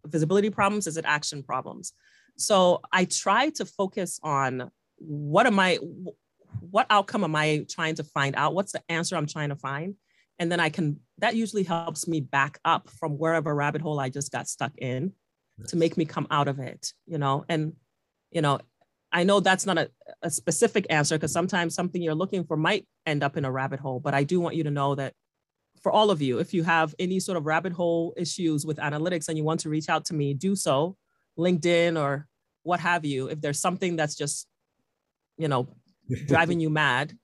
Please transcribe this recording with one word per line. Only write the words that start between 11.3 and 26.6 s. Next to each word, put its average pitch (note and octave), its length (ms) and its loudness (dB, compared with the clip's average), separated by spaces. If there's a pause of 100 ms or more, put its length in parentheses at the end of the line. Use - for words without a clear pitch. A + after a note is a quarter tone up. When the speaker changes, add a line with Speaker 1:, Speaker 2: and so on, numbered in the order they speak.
Speaker 1:
usually G#3+ 260 0
helps E3+ 460 -4
me D#3+ 120 0
back C#3 440 0
up - 260 0
from D3+ 220 -6
wherever D#3 420 0
rabbit D3 260 0
hole D3+ 200 -4
I C3 80 -4
just C#3 240 -8
got A#2+ 160 -6
stuck - 300 -6
in C3+ 340 -4 (560)
to - 80 -2
Speaker 2:
Nice. - 20 2
Speaker 1:
make E3 180 2
me D#3+ 80 2
come D3+ 280 -4
out C#3+ 160 2
of C#3 100 -4
it, - 340 -10 (140)
you E3 120 -6
know? C#3 300 0
And, D#3 260 -2 (560)
you - 100 -2
know, C#3+ 180 2 (540)
I F3 120 4
know G3 160 6
that's F#3+ 260 4
not F#3 100 2
a, D3+ 140 0 (320)
a E3 80 -4
specific G3 580 0
answer D#3 300 2
'cause D#3 140 -2
sometimes E3+ 420 0
something F3+ 260 -2
you're D#3+ 140 0
looking F#3 300 -2
for D#3 120 -4
might E3 300 2 (180)
end D3 180 0
up C#3+ 140 0
in D3+ 80 -2
a C3 80 -2
rabbit C3 260 -4
hole, C3 220 -6
but C#3 140 -2
I C#3+ 100 4
do F3+ 160 2
want E3 160 -2
you D#3+ 80 -2
to D3 60 -2
know C#3 240 0
that C3+ 180 -6 (680)
for - 100 2
all G#3+ 180 6
of D#3 120 0
you, B2 160 2
if F3+ 160 -2
you E3+ 80 2